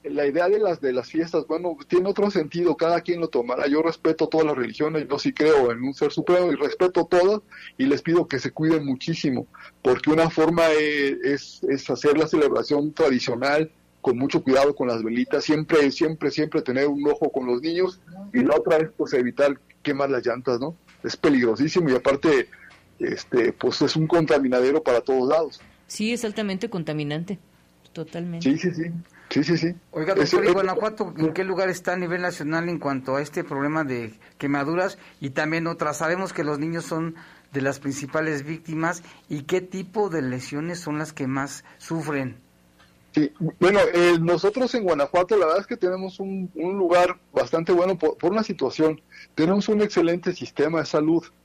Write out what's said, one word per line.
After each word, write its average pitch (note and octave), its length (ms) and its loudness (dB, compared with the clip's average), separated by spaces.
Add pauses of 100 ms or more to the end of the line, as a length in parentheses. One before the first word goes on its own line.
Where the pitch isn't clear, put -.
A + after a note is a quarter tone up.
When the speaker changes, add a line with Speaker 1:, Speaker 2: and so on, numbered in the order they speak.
Speaker 1:
la C#3+ 240 -2
idea E3+ 220 0
de G#3 100 2
las, F3+ 220 -2
de C3 100 0
las B2 180 -4
fiestas, E3 380 -2
bueno, E3 300 -4 (100)
tiene F3+ 220 2
otro G3+ 200 0
sentido, E3+ 460 0
cada E3 240 2
quien E3+ 220 -2
lo D#3+ 80 -2
tomará. B2 380 -2
Yo D3 140 2
respeto D#3+ 460 0
todas D#3+ 180 2
las D3 120 0
religiones, C#3+ 520 -4
yo C#3+ 80 -2
sí C#3+ 140 0
creo C#3+ 400 4
en A#2 100 -6
un C3+ 120 -4
ser C#3+ 180 -2
supremo F3+ 400 2
y C#3 40 2
respeto F3 500 0
todas, F#3+ 340 4 (380)
y C3 80 2
les C#3 160 2
pido E3+ 260 2
que C3 120 -2
se B2+ 120 -6
cuiden D#3 340 0
muchísimo, C3+ 600 -4 (340)
porque B2+ 280 2
una D#3+ 200 4
forma, E3 340 2 (140)
eh, D3 460 0
es, C#3 460 -4
es C3+ 200 -2
hacer C#3+ 280 2
la D#3 100 2
celebración D3 640 0
tradicional C#3+ 800 0 (300)
con B2 160 0
mucho C#3+ 260 0
cuidado C#3 320 4
con B2+ 140 -2
las A2+ 120 -2
velitas, A#2+ 440 -2
siempre, D3+ 440 2
siempre, D#3 420 -2
siempre D3+ 300 -2
tener C3+ 260 0
un C#3+ 200 0
ojo D3 240 0
con B2+ 160 -4
los B2 140 0
niños, F3 400 -2 (320)
y B2 80 2
la C#3+ 160 4
otra D#3 220 2
es, D#3+ 180 0
pues, D3 160 -2
evitar C3+ 440 2 (240)
quemar C#3 280 0
las B2 160 -2
llantas, B2 340 -2
¿no? D#3 160 -6 (300)
Es A2+ 100 -6
peligrosísimo C3+ 720 2
y B2+ 60 4
aparte, C#3 540 2 (500)
este, A#2+ 540 0
pues, - 280 -2
es C#3+ 140 2
un D#3+ 120 2
contaminadero C#3 760 2
para A#2+ 160 4
todos C3 300 0
lados. D#3 320 0 (260)
Speaker 2:
Sí, G#3+ 240 -4
es A#3+ 140 -4
altamente G#3+ 440 -4
contaminante, D#3 680 -6 (540)
totalmente. E3+ 580 -6
Speaker 1:
Sí, - 60 0
sí, F3+ 160 -2
sí. E3 180 -6 (380)
Sí, C#3+ 140 0
sí, E3 140 0
sí. E3 160 -2 (160)
Speaker 3:
Oiga, D#3+ 240 -4
Speaker 1:
Es E3+ 160 2
Speaker 3:
doctor, F3+ 160 2
¿y - 40 4
Speaker 1:
es F3 40 4
Speaker 3:
Guanajuato F#3+ 640 -2
en D#3 160 0
qué F#3+ 100 -2
lugar F#3+ 240 -2
está F3+ 260 -4
a F3+ 40 -2
nivel F3+ 240 -4
nacional E3+ 480 -4
en E3+ 80 -4
cuanto C3+ 380 -4
a C#3+ 60 -2
este D#3 220 -6
problema D3+ 400 -2
de A#2+ 300 -6 (240)
quemaduras D3 600 -2 (200)
y C#3 120 -8
también D#3+ 340 -2
otras? D#3+ 320 -4
Sabemos F#3 360 -4
que E3 100 -4
los D3 160 -4
niños E3 260 -6
son D#3+ 300 -6 (360)
de C#3+ 100 -4
las C#3 180 -2
principales C#3+ 640 -6
víctimas, D#3+ 580 -6 (280)
¿y C#3+ 140 -8
qué F#3 160 -2
tipo F#3+ 500 -4
de D#3+ 120 -2
lesiones C#3+ 600 -6
son D3+ 180 -6
las D#3 140 -8
que C#3 120 -6
más C3+ 380 -6 (160)
sufren? C#3+ 580 -6 (800)
Speaker 1:
Sí, D3+ 160 2 (280)
bueno, G3 200 6 (160)
eh, F3 260 6
nosotros G3 540 0
en A3+ 80 0
Guanajuato F3 520 2
la F3+ 120 4
verdad F3 140 2
es G3+ 60 -14
que A#3+ 100 -8
tenemos F#3 420 -4
un, F#3+ 340 -6
un F#3 240 -4
lugar F3+ 400 4 (160)
bastante E3 380 0
bueno F3+ 260 4
por, - 220 -2
por F3 120 0
una A3 120 0
situación. D#3 580 0 (320)
Tenemos F#3+ 340 2
un G#3+ 140 2
excelente F3 520 0
sistema D#3 480 -2
de C3+ 40 -4
salud. D#3+ 380 0 (220)